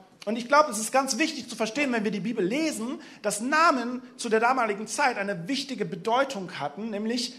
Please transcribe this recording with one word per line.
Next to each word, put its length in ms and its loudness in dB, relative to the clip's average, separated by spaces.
und 120 -2
ich 120 -6
glaube, 220 8
es 80 -4
ist 140 -4
ganz 260 2
wichtig 300 -2
zu 80 -12
verstehen, 360 0
wenn 120 0
wir 60 0
die 100 -2
Bibel 240 -2
lesen, 560 -2
dass 180 -2
Namen 640 2
zu 120 -8
der 120 4
damaligen 460 2
Zeit 320 2
eine 280 -4
wichtige 380 -4
Bedeutung 760 -2
hatten, 320 -6
nämlich 480 -4